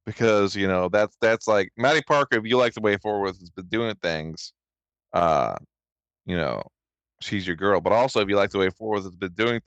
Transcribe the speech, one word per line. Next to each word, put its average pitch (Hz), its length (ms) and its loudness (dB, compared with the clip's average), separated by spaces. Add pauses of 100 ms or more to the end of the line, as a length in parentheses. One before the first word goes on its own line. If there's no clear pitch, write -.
Because, 104 500 2
you 98 120 0
know, 92 220 2
that's, 104 300 0
that's 113 280 2
like, 101 280 2
Maddie 139 280 2
Parker, 143 340 0
if 110 80 -4
you 120 120 0
like 120 160 2
the 110 80 -10
way 104 160 2
Fort 104 240 -4
Worth 95 180 -4
has 87 100 -20
been 90 180 -14
doing 110 340 -4
things, 80 520 -6 (600)
uh, 76 420 2 (680)
you 90 120 -4
know, 62 260 -4 (560)
she's 98 260 -6
your 90 120 -4
girl. 95 240 2
But 90 120 2
also, 120 280 2
if 98 80 -2
you 101 80 2
like 98 140 2
the 101 80 -2
way 95 100 2
Fort 107 280 -6
Worth 98 80 -6
has 90 120 -16
been 90 160 -8
doing 113 340 -2